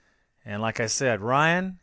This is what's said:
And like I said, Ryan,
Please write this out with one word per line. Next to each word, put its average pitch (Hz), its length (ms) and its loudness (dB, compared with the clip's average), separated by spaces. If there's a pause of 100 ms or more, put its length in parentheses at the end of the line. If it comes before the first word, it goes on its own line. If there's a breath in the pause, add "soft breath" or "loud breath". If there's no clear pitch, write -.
(460)
And 104 140 -6
like 110 180 -2
I 117 80 0
said, 110 360 0
Ryan, 165 600 0